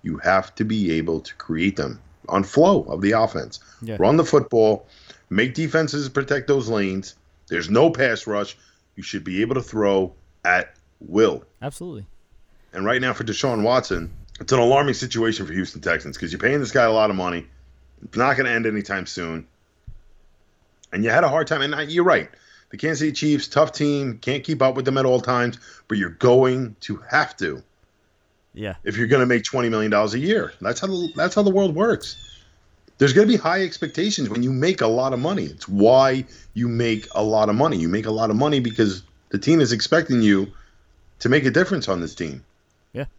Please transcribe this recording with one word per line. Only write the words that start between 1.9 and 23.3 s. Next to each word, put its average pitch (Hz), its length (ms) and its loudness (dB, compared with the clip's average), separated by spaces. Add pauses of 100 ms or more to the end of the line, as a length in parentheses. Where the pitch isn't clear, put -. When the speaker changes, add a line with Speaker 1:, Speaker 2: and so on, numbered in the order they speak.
Speaker 1:
on 98 140 0
flow 170 420 2
of 82 180 -8
the 101 100 2
offense. 110 480 -4 (220)
Speaker 2:
Yeah. 113 160 -10
Speaker 1:
Run 123 180 4
the 165 80 4
football, 110 640 2 (420)
make 117 260 0
defenses 151 540 -2
protect 139 400 -4
those 135 200 0
lanes. 98 480 -4 (320)
There's 85 200 -4
no 131 220 6
pass 123 360 -2
rush. 104 300 -4 (400)
You - 60 -16
should 90 220 -10
be 92 180 -4
able 123 140 -2
to 127 60 -2
throw 98 500 0 (320)
at 92 300 0 (260)
will. 92 440 0 (160)
Speaker 2:
Absolutely. 139 460 -12 (680)
Speaker 1:
And 95 140 -6
right 123 140 0
now 127 120 -2
for - 120 -8
Deshaun 113 380 -2
Watson, 104 480 0 (300)
it's 107 120 -2
an 131 60 4
alarming 135 360 4
situation 113 500 -2
for 78 80 -10
Houston 87 300 -6
Texans 73 340 -4
'cause 85 160 -8
you're 90 60 -10
paying 139 220 2
this 117 120 -6
guy 123 120 4
a 113 80 4
lot 110 180 4
of 95 60 -2
money. 87 300 -4 (560)
It's - 140 -12
not 127 220 2
gonna 131 120 0
end 117 140 0
anytime 101 400 -4
soon. 82 420 -8 (1500)
And 101 100 -2
you 113 60 0
had 160 140 4
a 151 40 2
hard 147 180 0
time. 156 140 -2
And 143 140 -2
I, 156 80 -6
you're 165 220 0
right. 131 260 2 (400)
The - 80 -16
Kansas 147 220 -4
City 156 120 -2
Chiefs, 147 360 -2